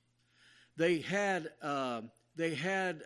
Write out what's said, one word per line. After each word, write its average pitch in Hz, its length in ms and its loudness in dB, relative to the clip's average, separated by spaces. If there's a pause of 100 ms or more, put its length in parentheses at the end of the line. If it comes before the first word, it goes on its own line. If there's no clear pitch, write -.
(760)
They 165 220 4
had, 180 520 0 (100)
uh, 131 420 -2 (320)
they 165 200 0
had 180 500 -2